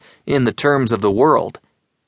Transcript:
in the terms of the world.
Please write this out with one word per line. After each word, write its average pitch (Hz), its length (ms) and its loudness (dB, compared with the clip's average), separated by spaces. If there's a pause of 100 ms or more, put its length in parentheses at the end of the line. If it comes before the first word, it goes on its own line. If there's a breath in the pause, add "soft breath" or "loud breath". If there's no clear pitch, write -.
(260 soft breath)
in 139 200 0
the 139 60 0
terms 135 400 0
of 107 80 -2
the 101 120 0
world. 123 480 0 (480)